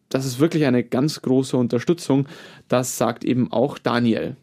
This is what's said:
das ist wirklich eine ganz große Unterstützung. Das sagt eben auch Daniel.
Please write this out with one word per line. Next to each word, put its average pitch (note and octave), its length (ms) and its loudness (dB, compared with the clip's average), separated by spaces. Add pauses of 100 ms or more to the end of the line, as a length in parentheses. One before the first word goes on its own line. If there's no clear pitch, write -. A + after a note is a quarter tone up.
das C3+ 160 -2
ist B2+ 140 -6
wirklich D#3+ 260 2
eine B2 180 2
ganz C3 400 -2
große C3 340 0
Unterstützung. C3+ 680 0 (400)
Das B2+ 320 -2
sagt A#2+ 240 -2
eben B2 280 0
auch A2+ 280 -2
Daniel. A#2+ 640 0